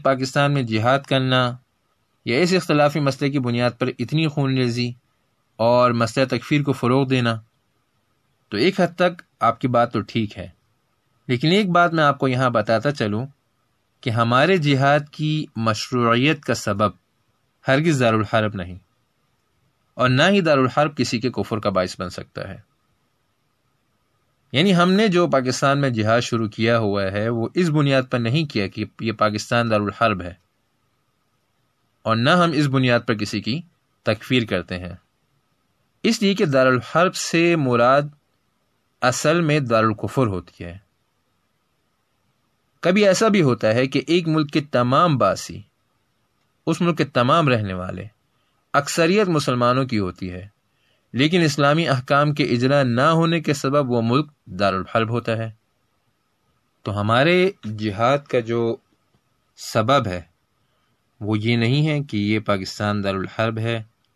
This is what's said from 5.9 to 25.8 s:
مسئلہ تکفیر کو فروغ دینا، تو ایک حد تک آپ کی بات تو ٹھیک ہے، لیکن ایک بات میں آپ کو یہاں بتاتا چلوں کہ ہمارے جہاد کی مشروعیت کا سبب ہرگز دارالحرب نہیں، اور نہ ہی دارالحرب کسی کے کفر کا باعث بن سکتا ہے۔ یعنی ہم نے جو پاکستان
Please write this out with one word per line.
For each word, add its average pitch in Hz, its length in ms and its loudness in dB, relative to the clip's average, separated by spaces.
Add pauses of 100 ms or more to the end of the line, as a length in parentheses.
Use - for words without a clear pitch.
مسئلہ 117 360 0
تکفیر 143 340 -2
کو 139 120 -2
فروغ 131 340 2
دینا، 120 280 0 (1160)
تو 104 40 -4
ایک 185 240 0
حد 175 160 0
تک 180 260 -2 (180)
آپ 113 200 0
کی 135 80 -2
بات 120 240 2
تو 113 100 -2
ٹھیک 104 360 -6
ہے، 87 80 -12 (840)
لیکن 127 220 0
ایک 202 200 2
بات 175 240 2
میں 160 100 2
آپ 139 140 2
کو 139 100 0
یہاں 127 220 0
بتاتا 113 420 0
چلوں 110 320 -4 (760)
کہ 131 100 -4
ہمارے 123 460 2
جہاد 143 540 2
کی 151 200 -4 (260)
مشروعیت 120 840 0
کا 123 140 -4
سبب 104 340 -2 (720)
ہرگز 143 360 0
دارالحرب 110 540 0
نہیں، 90 240 -10 (1160)
اور 123 140 0
نہ 127 200 2
ہی 202 100 4
دارالحرب 147 560 2
کسی 120 240 -2
کے 123 120 -4
کفر 104 260 -6
کا 101 120 -4
باعث 92 300 -2
بن 90 100 -10
سکتا 98 380 -14
ہے۔ 95 80 -14 (2000)
یعنی 175 240 2
ہم 175 160 4
نے 214 160 4
جو 175 200 2
پاکستان 139 520 0